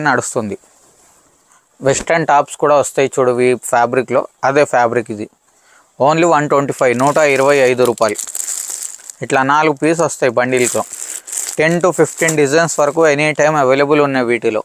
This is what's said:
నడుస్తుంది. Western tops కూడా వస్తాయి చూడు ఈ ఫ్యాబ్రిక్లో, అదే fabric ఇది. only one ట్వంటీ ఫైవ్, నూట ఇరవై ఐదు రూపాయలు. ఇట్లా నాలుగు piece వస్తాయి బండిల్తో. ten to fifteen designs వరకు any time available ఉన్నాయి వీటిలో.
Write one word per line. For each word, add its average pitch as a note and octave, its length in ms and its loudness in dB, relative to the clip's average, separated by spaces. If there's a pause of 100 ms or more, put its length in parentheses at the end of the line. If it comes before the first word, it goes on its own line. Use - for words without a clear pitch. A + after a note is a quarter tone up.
నడుస్తుంది. A#2+ 500 -4 (1300)
Western D#3+ 440 0
tops C#3+ 320 0
కూడా D3 180 4
వస్తాయి C3+ 340 -2
చూడు B2+ 180 2 (160)
ఈ - 20 2 (200)
ఫ్యాబ్రిక్లో, B2 520 0 (260)
అదే C#3+ 240 2
fabric A#2+ 420 0
ఇది. G#2 120 -10 (800)
only D#3+ 260 2
one D3+ 200 2
ట్వంటీ C#3+ 260 0
ఫైవ్, B2+ 240 2
నూట C#3+ 140 2 (180)
ఇరవై C#3 220 2 (120)
ఐదు B2+ 220 2
రూపాయలు. G#2+ 260 -2 (1080)
ఇట్లా C3+ 160 0 (100)
నాలుగు D3+ 300 2
piece D#3+ 240 0
వస్తాయి C3 320 -2
బండిల్తో. B2 440 0 (760)
ten E3 240 2
to F#3 60 2 (120)
fifteen D#3+ 400 -2
designs D#3 400 0
వరకు D3 200 0 (120)
any D3 120 0 (140)
time D3+ 240 2
available C#3+ 440 2
ఉన్నాయి C3 240 -2
వీటిలో. A2+ 340 -2